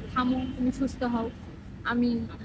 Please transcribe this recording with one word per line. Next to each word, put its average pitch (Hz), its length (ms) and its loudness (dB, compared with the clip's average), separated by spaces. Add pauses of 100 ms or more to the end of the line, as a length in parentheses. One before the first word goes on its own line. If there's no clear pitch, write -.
(160)
"থামো, 254 300 2 (120)
তুমি 254 140 4
সুস্থ - 320 0
হও, 233 260 2 (540)
আমি 240 440 2 (180)